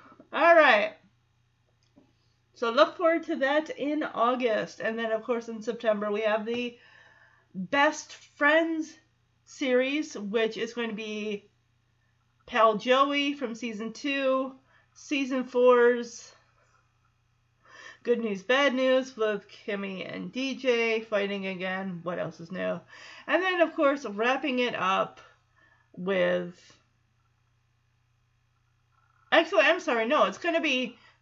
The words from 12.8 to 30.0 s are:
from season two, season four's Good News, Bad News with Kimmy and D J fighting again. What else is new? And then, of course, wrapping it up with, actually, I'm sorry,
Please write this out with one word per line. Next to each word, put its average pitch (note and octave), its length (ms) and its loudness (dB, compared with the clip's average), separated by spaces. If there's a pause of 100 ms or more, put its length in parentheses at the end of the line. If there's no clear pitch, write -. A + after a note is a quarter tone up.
from A#3+ 220 -8
season A3+ 360 -8
two, C4+ 640 -2 (400)
season C4+ 480 -4
four's B3 920 4 (1700)
Good A#3 160 2
News, G3+ 240 -4
Bad C4+ 300 2
News C4 420 2
with G#3+ 300 -2 (200)
Kimmy G3 420 -6
and F3+ 220 -10
D C4 240 -4
J A3+ 460 0
fighting G3+ 460 -4
again. F#3 580 -6
What F3 160 -6
else E3+ 180 -8
is E3+ 140 -14
new? F3+ 280 -4 (460)
And D4+ 160 0
then, F4+ 180 0
of D#4+ 140 0
course, C#4+ 320 0
wrapping B3 540 -2
it A#3+ 160 -2
up F#3+ 440 -2 (760)
with, F3+ 800 -2 (2500)
actually, E4 320 4
I'm D#4+ 180 4
sorry, A#3 260 -2